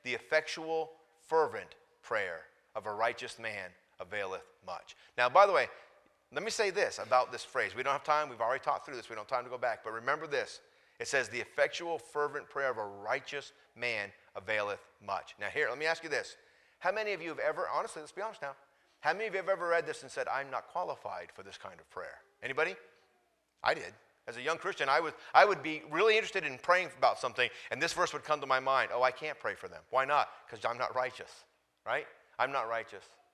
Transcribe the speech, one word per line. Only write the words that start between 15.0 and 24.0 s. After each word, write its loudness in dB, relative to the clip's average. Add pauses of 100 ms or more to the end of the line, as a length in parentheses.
Now, -4
here, 0
let -4
me -4
ask 0
you -8
this. -2 (440)
How 0
many -2
of -6
you -6
have -6
ever, 0
honestly, -4
let's -14
be -10
honest -8
now, -8 (440)
how 2
many -2
of -6
you -2
have -2
ever 0
read 4
this -6
and -16
said, -4
"I'm -4
not -6
qualified -6
for -18
this -16
kind -14
of -20
prayer"? -10 (200)
Anybody? -2 (880)
I 4
did. -6 (300)